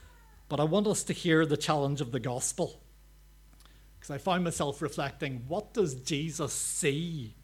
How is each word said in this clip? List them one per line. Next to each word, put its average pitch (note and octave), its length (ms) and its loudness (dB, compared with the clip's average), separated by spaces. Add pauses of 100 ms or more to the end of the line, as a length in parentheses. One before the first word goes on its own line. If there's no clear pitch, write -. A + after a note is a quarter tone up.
(480)
but D3 120 0
I D3+ 40 6
want F#3+ 220 4
us G3+ 180 2
to - 80 -2
hear D#3+ 320 6
the D3+ 120 2
challenge C#3+ 440 2
of A#2 120 -4
the B2+ 80 -2
gospel. B2+ 600 -4 (1160)
'Cause - 120 -14
I C#3 80 -6
found F3+ 260 2
myself D3+ 380 -2
reflecting, C3+ 680 -4
what G3 240 -4
does E3+ 220 2
Jesus D3 580 -4
see D3 920 -2